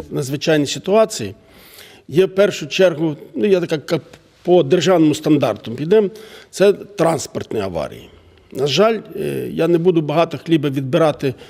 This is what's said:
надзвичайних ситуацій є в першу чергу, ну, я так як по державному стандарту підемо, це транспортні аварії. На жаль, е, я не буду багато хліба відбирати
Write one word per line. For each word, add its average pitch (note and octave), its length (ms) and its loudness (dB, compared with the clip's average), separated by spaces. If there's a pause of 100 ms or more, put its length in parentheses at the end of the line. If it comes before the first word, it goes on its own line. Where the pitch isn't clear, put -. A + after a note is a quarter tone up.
(100)
надзвичайних D3 600 -2
ситуацій F#3 640 -2 (720)
є F3 180 2
в F#3 80 -6
першу F#3+ 320 0
чергу, D#3 500 0 (180)
ну, G#3+ 120 0
я F#3 140 4
так D#3+ 320 -6
як C3+ 100 -2 (400)
по F3 200 4
державному D#3+ 520 2
стандарту C3 600 0
підемо, F#3 340 2 (420)
це G3 220 2
транспортні - 880 -4
аварії. E2+ 480 -8 (440)
На C3+ 140 -2
жаль, G3+ 320 2 (220)
е, C3+ 320 -6
я E3 160 0
не F3 100 4
буду E3 220 2
багато D#3 380 -2
хліба D3+ 320 0
відбирати C#3 640 -2 (140)